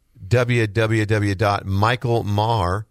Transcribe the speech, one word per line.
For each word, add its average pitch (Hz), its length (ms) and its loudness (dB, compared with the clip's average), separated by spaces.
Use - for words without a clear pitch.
w 120 400 2
w 110 400 0
w 104 280 0
dot 101 320 0
michael 113 580 0
maher 104 680 0